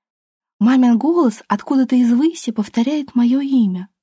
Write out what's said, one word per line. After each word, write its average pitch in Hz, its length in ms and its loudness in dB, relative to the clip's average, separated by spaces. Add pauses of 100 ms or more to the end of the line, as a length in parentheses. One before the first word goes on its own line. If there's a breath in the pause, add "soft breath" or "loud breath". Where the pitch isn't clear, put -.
(580)
Мамин 240 400 4
голос 285 500 0
откуда-то 262 480 -2
из 240 160 2
выси 294 400 -2
повторяет 262 640 -4
моё 240 260 0
имя. 214 480 -2 (140)